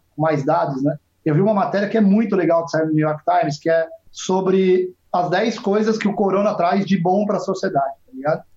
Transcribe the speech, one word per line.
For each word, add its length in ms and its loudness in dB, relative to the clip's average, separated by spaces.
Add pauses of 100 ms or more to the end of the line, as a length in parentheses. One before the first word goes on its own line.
(140)
com 80 -6
mais 220 0
dados, 400 0
né? 140 0 (280)
Eu 80 0
vi 60 4
uma 140 2
matéria 340 -2
que 100 0
é 40 4
muito 340 2
legal, 300 2
que 60 -14
saiu 160 0
no 60 -2
New 140 2
York 160 -4
Times, 340 0
que 120 -4
é 180 2 (240)
sobre 840 0 (180)
as 180 0
dez 300 -2
coisas 380 0
que 100 -2
o 60 -2
Corona 420 0
traz 300 0
de 140 0
bom 260 0
pra 140 -2
sociedade, 540 -4 (120)
tá 80 -20
ligado? 300 -4 (140)